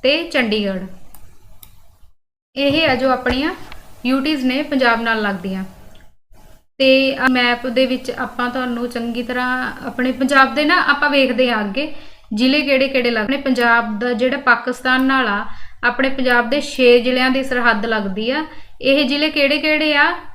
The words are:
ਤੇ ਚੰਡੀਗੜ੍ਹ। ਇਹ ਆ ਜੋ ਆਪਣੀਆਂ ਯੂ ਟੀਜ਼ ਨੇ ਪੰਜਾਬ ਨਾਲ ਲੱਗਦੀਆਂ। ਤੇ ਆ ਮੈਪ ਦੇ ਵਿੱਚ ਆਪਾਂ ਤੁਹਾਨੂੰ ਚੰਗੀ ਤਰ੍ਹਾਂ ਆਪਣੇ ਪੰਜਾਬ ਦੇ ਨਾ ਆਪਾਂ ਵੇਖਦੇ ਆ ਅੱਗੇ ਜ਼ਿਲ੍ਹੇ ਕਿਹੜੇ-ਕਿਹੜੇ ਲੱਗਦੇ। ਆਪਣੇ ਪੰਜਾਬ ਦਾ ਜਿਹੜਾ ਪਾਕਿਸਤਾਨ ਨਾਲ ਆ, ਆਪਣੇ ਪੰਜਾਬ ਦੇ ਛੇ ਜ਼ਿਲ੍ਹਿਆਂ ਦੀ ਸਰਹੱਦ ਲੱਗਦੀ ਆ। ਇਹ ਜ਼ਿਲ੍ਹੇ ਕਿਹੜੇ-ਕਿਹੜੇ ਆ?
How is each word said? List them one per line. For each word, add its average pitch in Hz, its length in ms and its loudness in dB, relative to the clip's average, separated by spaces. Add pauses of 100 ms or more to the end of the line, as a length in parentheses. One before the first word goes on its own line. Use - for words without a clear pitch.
ਤੇ 311 280 0
ਚੰਡੀਗੜ੍ਹ। 202 540 -2 (1700)
ਇਹ 285 340 2
ਆ 262 40 2
ਜੋ 262 160 0
ਆਪਣੀਆਂ 262 440 0 (520)
ਯੂ 262 140 2
ਟੀਜ਼ 269 240 -2
ਨੇ 262 180 0
ਪੰਜਾਬ 254 380 2
ਨਾਲ 226 220 -2
ਲੱਗਦੀਆਂ। 190 420 -4 (1120)
ਤੇ 262 380 2
ਆ 262 140 -2
ਮੈਪ 240 360 0
ਦੇ 254 200 0
ਵਿੱਚ 254 240 -4
ਆਪਾਂ 247 400 -6
ਤੁਹਾਨੂੰ 247 380 -4
ਚੰਗੀ 233 340 -6
ਤਰ੍ਹਾਂ 254 500 -4 (140)
ਆਪਣੇ 254 260 -2
ਪੰਜਾਬ 262 420 4
ਦੇ 294 100 2
ਨਾ 339 180 4
ਆਪਾਂ 285 280 2
ਵੇਖਦੇ 254 400 2
ਆ 220 100 0
ਅੱਗੇ 214 340 -4 (400)
ਜ਼ਿਲ੍ਹੇ 262 260 2
ਕਿਹੜੇ-ਕਿਹੜੇ 262 500 2
ਲੱਗਦੇ। 226 240 -2
ਆਪਣੇ 277 160 -2
ਪੰਜਾਬ 233 480 2
ਦਾ 247 140 -2
ਜਿਹੜਾ 247 240 0
ਪਾਕਿਸਤਾਨ 254 680 0
ਨਾਲ 262 240 2
ਆ, 208 180 -2 (380)
ਆਪਣੇ 247 240 2
ਪੰਜਾਬ 247 420 2
ਦੇ 285 100 2
ਛੇ 247 400 4
ਜ਼ਿਲ੍ਹਿਆਂ 254 300 2
ਦੀ 262 140 0
ਸਰਹੱਦ 233 420 0
ਲੱਗਦੀ 214 440 -2
ਆ। 302 140 -2 (360)
ਇਹ 277 280 2
ਜ਼ਿਲ੍ਹੇ 294 220 0
ਕਿਹੜੇ-ਕਿਹੜੇ 302 680 2
ਆ? 320 180 2 (200)